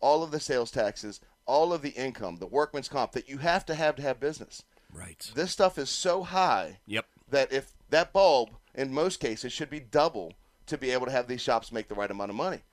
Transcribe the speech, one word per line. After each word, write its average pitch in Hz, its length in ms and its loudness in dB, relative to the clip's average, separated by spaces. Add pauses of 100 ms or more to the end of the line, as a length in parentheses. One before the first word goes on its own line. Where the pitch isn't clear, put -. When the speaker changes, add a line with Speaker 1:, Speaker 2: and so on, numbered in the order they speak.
Speaker 1:
all 151 220 4
of 160 80 -6
the 151 80 -2
sales 123 320 0
taxes, 104 480 -2 (260)
all 160 280 4
of 160 80 -4
the 143 100 -6
income, 113 460 -6
the 92 100 -8
workman's 139 420 0
comp 131 240 -2
that 123 160 -6
you 139 100 -10
have 170 260 0
to 156 100 -4
have 151 220 0
to 135 40 -10
have 131 180 -2
business. 139 440 -6 (280)
Speaker 2:
Right. 87 440 -16
Speaker 1:
This 175 160 -2
stuff 185 260 2
is 139 120 -4
so 180 340 0
high 147 640 2
Speaker 2:
Yep. 107 200 -4 (240)
Speaker 1:
that 135 220 2
if 131 220 -2 (160)
that 165 240 4
bulb, 156 380 6 (220)
in 135 200 -4
most 175 260 0
cases, 120 340 -4
should 151 160 -6
be 151 120 -10
double 127 520 0 (320)
to 151 120 -6
be 135 140 -2
able 127 140 0
to 127 60 -4
have 123 160 0
these 123 140 -4
shops 117 320 0
make 110 160 -6
the 104 60 -8
right 101 140 -2
amount 101 200 -4
of 104 80 -6
money. 165 240 -4 (120)